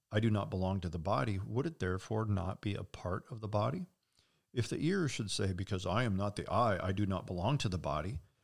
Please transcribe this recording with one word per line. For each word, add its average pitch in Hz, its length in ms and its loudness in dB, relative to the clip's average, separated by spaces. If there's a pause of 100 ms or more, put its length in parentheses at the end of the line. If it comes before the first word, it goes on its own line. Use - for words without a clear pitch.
(100)
I 107 80 4
do 113 120 4
not 101 200 2
belong 95 300 2
to 90 80 -4
the 82 100 -2
body," 101 400 2
would 113 280 -2
it 165 120 -6
therefore 95 460 0
not 95 380 0
be 101 120 -2
a 98 80 -4
part - 480 -6
of 113 100 -10
the 107 80 -6
body? 123 380 0 (680)
If 120 160 0
the - 160 -2
ear 175 240 2
should 107 220 -4
say, 98 220 0
"Because 92 340 -2
I 110 180 2
am 101 120 2
not 101 200 0
the - 140 -4
eye, 104 340 4
I 95 80 0
do 101 140 2
not 95 200 -2
belong 98 320 0
to - 100 0
the 90 100 0
body," 76 420 -2 (240)